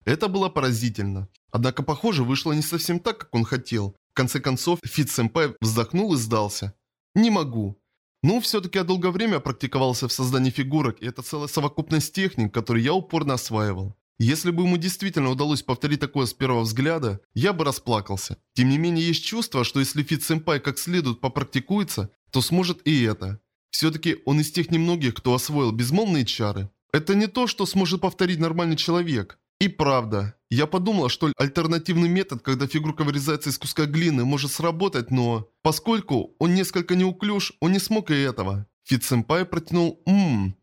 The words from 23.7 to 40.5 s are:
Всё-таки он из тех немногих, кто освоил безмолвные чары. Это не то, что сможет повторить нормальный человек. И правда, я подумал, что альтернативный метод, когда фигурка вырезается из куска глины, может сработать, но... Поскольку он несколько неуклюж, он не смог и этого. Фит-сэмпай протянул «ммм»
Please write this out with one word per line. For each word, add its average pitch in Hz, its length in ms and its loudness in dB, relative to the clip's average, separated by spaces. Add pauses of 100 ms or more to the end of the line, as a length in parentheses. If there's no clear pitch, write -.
Всё-таки 156 540 0
он 143 140 2
из 151 140 0
тех 165 180 -2
немногих, 165 440 2
кто 123 200 0
освоил 131 380 0
безмолвные 143 520 2
чары. 98 460 -4 (220)
Это 156 240 2
не 214 100 4
то, 247 220 0
что - 180 -2
сможет 185 360 0
повторить 180 360 0
нормальный 165 380 0
человек. 165 600 -2 (240)
И 196 60 2
правда, 113 680 0 (160)
я 143 160 2
подумал, 180 420 0
что 147 280 0
альтернативный 165 720 2
метод, 175 340 -2
когда 135 240 0
фигурка 151 380 -2
вырезается 143 460 -2
из - 80 -4
куска 151 280 -2
глины, 147 380 2
может 139 260 0
сработать, 165 640 -2
но... 117 360 0 (140)
Поскольку 156 800 0
он 170 140 4
несколько 180 420 0
неуклюж, 185 640 0
он 165 100 2
не 196 80 4
смог 208 320 -2
и 151 40 4
этого. 104 520 -2 (160)
Фит-сэмпай 131 640 0
протянул 170 600 0
«ммм» 135 580 2